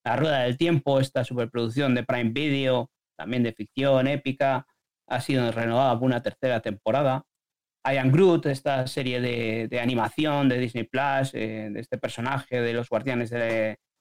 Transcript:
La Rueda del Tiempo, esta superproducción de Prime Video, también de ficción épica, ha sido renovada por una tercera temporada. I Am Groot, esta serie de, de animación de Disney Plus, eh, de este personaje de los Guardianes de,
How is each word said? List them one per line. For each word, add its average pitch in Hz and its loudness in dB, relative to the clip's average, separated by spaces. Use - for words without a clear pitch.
La 117 0
Rueda 143 2
del 123 0
Tiempo, 143 2
esta 135 0
superproducción 120 -2
de 123 0
Prime 120 -2
Video, 135 0
también 120 -2
de 113 -2
ficción 131 0
épica, 135 0
ha 127 -2
sido 123 0
renovada 117 2
por 127 0
una 123 2
tercera 120 -2
temporada. 127 0
I 139 2
Am 131 4
Groot, 170 6
esta 135 0
serie 127 -2
de, 117 -2
de 123 -4
animación 131 2
de 123 2
Disney 120 -4
Plus, 135 -2
eh, 110 -6
de 107 -8
este 117 -8
personaje 127 -4
de 117 -2
los 117 -4
Guardianes 120 -2
de, 113 -2